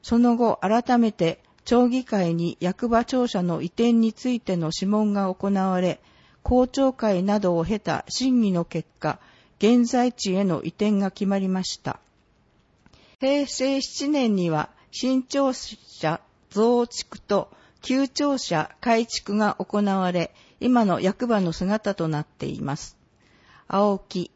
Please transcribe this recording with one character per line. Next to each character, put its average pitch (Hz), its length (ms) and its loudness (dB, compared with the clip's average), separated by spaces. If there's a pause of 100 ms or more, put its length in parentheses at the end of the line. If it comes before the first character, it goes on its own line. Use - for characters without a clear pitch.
そ 233 160 0
の 240 160 4
後、 233 260 0
改 240 380 2
め 220 120 2
て - 300 -2 (240)
町 247 240 4
議 247 160 -2
会 175 300 0
に 170 240 -2
役 185 280 -4
場 226 180 2
庁 247 200 0
舎 208 160 -2
の 175 220 -2
移 - 20 -4
転 233 280 0
に 226 200 2
つ - 160 -6
い 240 100 -2
て 185 160 -4
の 160 160 -2
諮 190 160 -6
問 208 240 0
が 196 220 -2
行 196 140 -6
わ 190 340 0
れ、 175 180 -2 (440)
公 247 240 2
聴 269 260 0
会 196 300 0
な 202 160 2
ど 180 180 2
を 165 80 0
経 208 140 -2
た - 280 -4
審 254 320 0
議 202 120 2
の 170 140 0
結 - 220 -8 (120)
果、 131 200 -4 (380)
現 240 320 4
在 247 240 2
地 190 200 -4
へ 196 100 2
の 175 200 0
移 - 40 -6
転 208 260 0
が 196 160 0
決 196 180 -4
ま 196 120 0
り 190 80 -2
ま 185 160 -2
し - 140 -8
た。 - 220 -8 (1200)
平 277 280 2
成 269 340 -2
七 - 260 -6
年 254 280 2
に 175 160 0
は、 151 180 -2 (220)
新 262 320 0
庁 277 300 0
舎 - 680 -6 (300)
増 240 340 2
築 - 340 -14
と - 300 -2 (320)
旧 262 260 0
庁 285 300 -2
舎 160 420 -4
改 233 280 2
築 - 280 -6
が 208 200 0
行 208 240 -4
わ 190 320 0
れ、 175 240 -4 (240)
今 240 260 4
の 175 140 2
役 196 260 -2
場 220 160 0
の 170 100 0
姿 202 440 -2
と 165 120 -4
な 151 140 -2
っ - 60 -8
て - 180 -12
い 143 160 -8
ま 143 140 -4
す。 - 200 -16 (720)
青 202 300 2
木。 - 380 -8